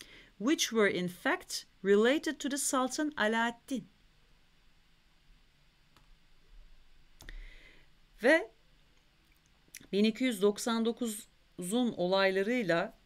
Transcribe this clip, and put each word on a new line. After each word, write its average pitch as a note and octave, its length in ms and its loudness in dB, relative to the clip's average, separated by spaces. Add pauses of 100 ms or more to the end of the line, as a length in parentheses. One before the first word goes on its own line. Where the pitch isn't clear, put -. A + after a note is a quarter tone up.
(380)
which C4+ 320 0
were A3 240 4
in F3+ 140 -2
fact - 580 -4 (200)
related B3 520 4
to C#4+ 120 -6
the C#4 80 -4
Sultan C#4 600 -2
Alaaddin. A3+ 720 -2 (4000)
Ve E4 280 4 (1400)
bin G3 120 2
iki A3 200 0
yüz A3 180 -2
doksan A3 440 0
dokuzun A3+ 1120 -4
olaylarıyla F#3+ 1080 2